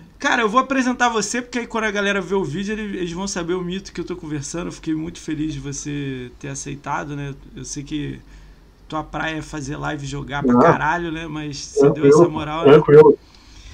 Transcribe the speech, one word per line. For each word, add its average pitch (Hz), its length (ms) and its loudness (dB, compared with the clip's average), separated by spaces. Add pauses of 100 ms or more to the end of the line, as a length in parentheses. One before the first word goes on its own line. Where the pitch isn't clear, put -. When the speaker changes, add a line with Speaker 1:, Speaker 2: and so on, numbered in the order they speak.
(160)
Speaker 1:
Cara, - 260 0
eu 220 60 2
vou 240 120 4
apresentar 254 480 0
você, 226 340 -2
porque 240 160 -8
aí 233 80 -4
quando 226 180 -4
a 214 60 -2
galera 202 300 0
vê 180 160 -2
o 190 80 2
vídeo, 196 280 -6
ele-, 208 260 -6
eles 175 120 -4
vão 185 160 -6
saber 175 280 -4
o 185 60 -4
mito 185 320 -8
que - 80 -8
eu 165 40 -8
tô 175 100 -8
conversando. 156 520 -8
Eu 165 60 -10
fiquei 156 220 -6
muito 160 240 -6
feliz 156 340 -6
de 139 60 -10
você 139 800 -8
ter 143 100 -12
aceitado, 143 680 -10
né? 143 180 -10 (220)
Eu 131 80 -14
sei 143 180 -12
que 139 380 -10 (680)
tua 156 160 -6
praia 156 360 -6
é 147 40 -8
fazer 147 340 -10
live 143 280 -8
e 139 40 -10
jogar 139 360 -6
pra 123 80 4
Speaker 2:
Não. 120 80 6
Speaker 1:
caralho, 160 500 2
né? 165 160 -8
Mas 151 320 -10
você - 240 -2
deu 139 120 4
Speaker 2:
Tranquilo, 151 280 6
Speaker 1:
essa 156 80 6
moral, 156 340 -4
né? 139 100 8
Speaker 2:
tranquilo. 151 440 10 (560)